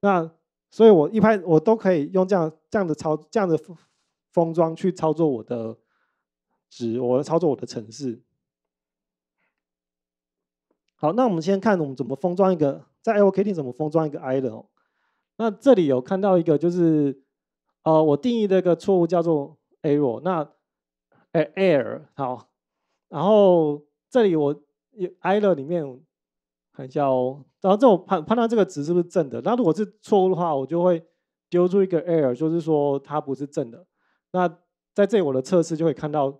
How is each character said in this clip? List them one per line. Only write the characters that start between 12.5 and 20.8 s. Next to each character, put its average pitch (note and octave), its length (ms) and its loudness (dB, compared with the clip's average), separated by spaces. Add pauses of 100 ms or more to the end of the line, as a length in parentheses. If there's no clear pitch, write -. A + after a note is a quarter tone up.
一 F3 40 0
个， C#3+ 280 -2 (160)
在 A3 140 -2
L G3+ 160 4
K F#3+ 140 -2
T G3+ 100 -4
怎 D#3 100 -6
么 B2 80 -10
封 D3+ 160 -6
装 D#3+ 180 0
一 D3 40 -6
个 C#3+ 80 -12
eiler C3 320 -4
哦。 A2+ 160 -18 (720)
那 A3+ 140 -2
这 C4+ 220 2
里 F#3 140 4
有 C3 140 2
看 F#3+ 200 -6
到 G3 160 2
一 E3+ 60 2
个， D#3 160 2
就 E3 120 0
是， D#3 520 0 (600)
呃， D#3+ 220 4
我 D3 100 4
定 A#3 240 -2
义 G#3+ 80 0
的 F#3+ 120 2
一 - 20 4
个 F3 160 0
错 F#3+ 220 0
误 E3+ 80 2
叫 E3+ 160 0
做 D#3 340 -2 (240)
error， C#3+ 400 0
那， E3 260 -4 (840)